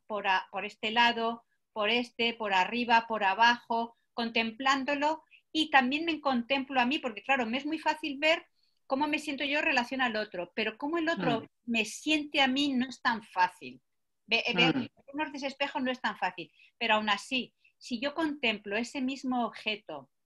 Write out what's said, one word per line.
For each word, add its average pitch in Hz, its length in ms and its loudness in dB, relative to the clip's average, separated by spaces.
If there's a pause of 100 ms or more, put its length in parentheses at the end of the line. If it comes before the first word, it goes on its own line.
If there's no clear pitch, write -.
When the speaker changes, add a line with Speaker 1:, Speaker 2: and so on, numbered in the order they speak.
Speaker 1:
por 202 200 -4
a-, 185 240 0
por 196 140 -6
este 214 240 -6
lado, 233 540 2 (300)
por 214 180 0
este, 233 420 0
por 214 220 -2
arriba, 226 520 4
por 214 160 0
abajo, 233 720 4 (180)
contemplándolo, 269 1080 0 (300)
y 311 180 0
también 277 360 4
me 311 160 -2
contemplo 262 600 0
a 240 40 2
mí, 269 120 0
porque 233 240 -8
claro, 254 240 0
me 226 140 -2
es 277 80 -6
muy 320 100 -4
fácil 311 400 -2
ver 311 260 2 (440)
cómo 277 200 0
me 294 120 0
siento 294 240 -6
yo 285 160 0
en 320 60 0
relación 262 360 0
al 233 140 0
otro, 190 400 -6
pero 220 220 -2
cómo 302 200 -2
el 320 100 -2
otro 233 340 0
Speaker 2:
Mm. - 40 -12 (200)
Speaker 1:
me 226 200 0
siente 302 560 -2
a 269 60 6
mí 277 260 0
no 254 160 0
es 254 120 -14
tan 226 220 0
fácil. 131 560 -2 (460)
Ve-, 220 220 0
eh, 240 80 0
ver 262 200 4
Speaker 2:
Mm. 247 120 -2 (260)
Speaker 1:
unos 294 200 -4
de 294 60 -10
ese 277 80 -6
espejo 277 340 -4
no 254 100 0
es 247 80 -6
tan 214 180 -4
fácil, 180 320 -6 (280)
pero 226 180 0
aún 214 140 0
así, 214 440 -2 (240)
si 240 220 -8
yo 277 160 -4
contemplo 226 600 -2
ese 240 240 -4
mismo 254 440 -2
objeto 208 640 -8 (160)